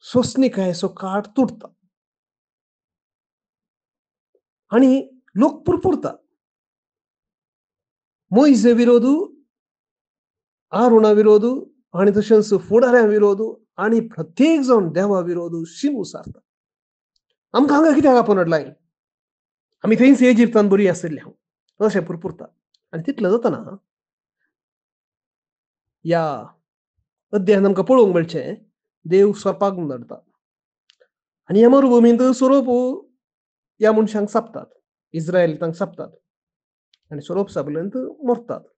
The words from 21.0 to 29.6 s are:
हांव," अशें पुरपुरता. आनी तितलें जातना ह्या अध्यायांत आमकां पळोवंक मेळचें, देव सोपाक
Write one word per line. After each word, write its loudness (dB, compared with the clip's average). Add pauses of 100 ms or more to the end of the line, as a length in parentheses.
हांव," -12
अशें -2
पुरपुरता. -14 (460)
आनी -12
तितलें -4
जातना -4 (2250)
ह्या -4 (880)
अध्यायांत 0
आमकां 0
पळोवंक 4
मेळचें, -6 (500)
देव 2
सोपाक -4